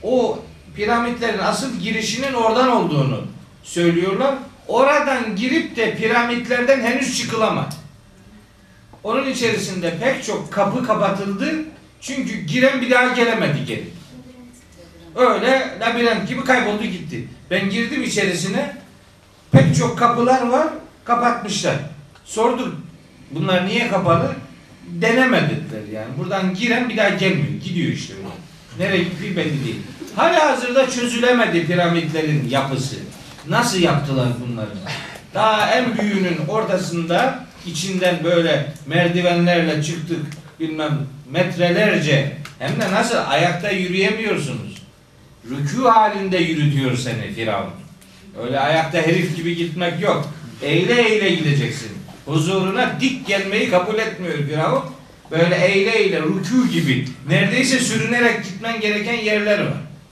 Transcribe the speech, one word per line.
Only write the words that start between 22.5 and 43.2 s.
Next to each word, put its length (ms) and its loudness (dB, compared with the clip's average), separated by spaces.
Bunlar 360 0
niye 200 -2
kapalı? 480 2
Deneme 540 2
dediler 520 -4
yani. 240 -10
Buradan 360 -2
giren 360 0
bir 80 -4
daha 120 4
gelmiyor. 540 0
Gidiyor 300 -2
işte. 200 -8
Nereye 240 2
gittiği 340 -4
belli 280 -2
değil. 140 -4
Halihazırda 720 4
çözülemedi 760 2
piramitlerin 840 0
yapısı. 460 -2
Nasıl 320 0
yaptılar 480 2
bunları? 220 -6
Daha 380 2
en 260 2
büyüğünün 400 0
ortasında 960 0
içinden 580 0
böyle 500 2
merdivenlerle 960 2
çıktık, 360 -4
bilmem 480 -4
metrelerce, 1040 2
hem 220 -2
de 100 0
nasıl 260 2